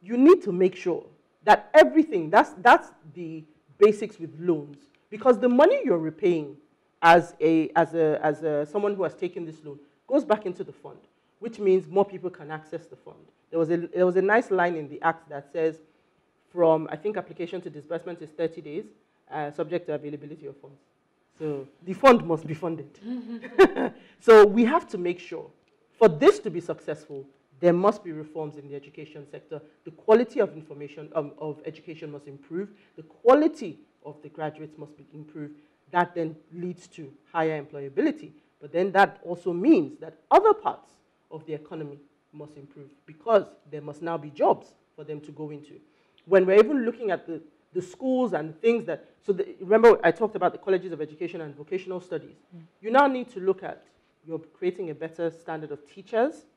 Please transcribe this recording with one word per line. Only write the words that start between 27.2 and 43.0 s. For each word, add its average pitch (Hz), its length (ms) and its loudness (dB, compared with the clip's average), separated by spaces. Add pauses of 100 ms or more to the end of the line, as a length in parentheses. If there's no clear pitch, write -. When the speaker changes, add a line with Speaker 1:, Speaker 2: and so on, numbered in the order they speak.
Speaker 1:
there 175 140 4
must 185 320 0
be 170 80 -12
reforms 151 440 -12
in 143 120 -20
the 139 80 -16
education 147 540 -18
sector. 151 300 -16 (240)
The 165 80 -16
quality 233 480 2
of 185 140 0
information, 151 600 -18
um, 143 240 -6
of 151 260 -12
education 156 480 -16
must 143 160 -20
improve. 160 400 -12 (280)
The 160 60 -20
quality 254 760 0 (260)
of 147 180 -18
the 147 60 -20
graduates 151 500 -12
must 147 180 -20
be 147 180 -20
improved. 151 400 -18 (360)
That 175 240 -4
then 160 220 -8 (160)
leads 175 360 -12
to 143 220 -20 (220)
higher 160 300 -4
employability. 143 680 -6 (300)
But 143 120 -20
then 185 200 -4
that 190 320 2
also 175 280 -8
means 175 480 2
that 160 180 -20 (120)
other 392 240 6
parts - 360 -8 (400)
of 156 160 -16
the 156 80 -8
economy 147 440 -14 (340)
must 147 240 -20
improve 139 320 -20 (180)